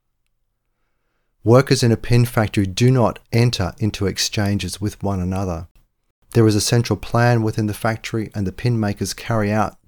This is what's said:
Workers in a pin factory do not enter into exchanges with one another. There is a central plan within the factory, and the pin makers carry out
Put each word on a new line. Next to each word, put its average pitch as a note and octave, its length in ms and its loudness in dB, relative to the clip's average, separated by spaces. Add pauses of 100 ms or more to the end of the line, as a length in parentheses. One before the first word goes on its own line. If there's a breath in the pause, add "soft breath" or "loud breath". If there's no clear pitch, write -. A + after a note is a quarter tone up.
(1400)
Workers B2+ 400 4
in A#2+ 80 4
a A2 60 4
pin A#2+ 300 2
factory G#2+ 380 0
do G#2+ 280 2
not A#2 260 2 (140)
enter A#2 480 0
into G#2 260 -2
exchanges G2 760 -4
with G2+ 220 -6
one G2 180 -2
another. F2+ 460 -4 (640)
There A#2 160 4
is G#2+ 80 4
a G#2 60 2
central A#2 360 0
plan A#2+ 460 0
within A2 240 -2
the G#2 80 -4
factory, A2+ 640 -6
and G2+ 100 -2
the F#2 60 -4
pin A#2+ 260 -2
makers G2+ 340 -2
carry G#2+ 380 -2
out G#2 260 -2 (120)